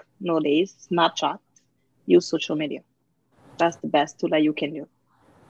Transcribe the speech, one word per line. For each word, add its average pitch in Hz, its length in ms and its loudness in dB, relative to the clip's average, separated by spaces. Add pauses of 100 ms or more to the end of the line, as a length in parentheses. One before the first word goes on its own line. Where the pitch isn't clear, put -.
(220)
Nowadays, 160 680 -2
Snapchat. 165 480 0 (680)
Use 175 200 4
social 160 300 -4
media. 151 240 -6 (800)
That's 170 200 0
the 160 100 -10
best 151 340 0
tool 165 80 -2
that 156 120 2
you 151 120 2
can 151 200 -6
do. 147 140 -12 (640)